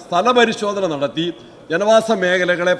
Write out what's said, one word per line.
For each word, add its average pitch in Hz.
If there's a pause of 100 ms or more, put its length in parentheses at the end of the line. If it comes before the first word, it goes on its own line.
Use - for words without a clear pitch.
സ്ഥലപരിശോധന 208
നടത്തി 143 (460)
ജനവാസ 214 (160)
മേഖലകളെ 180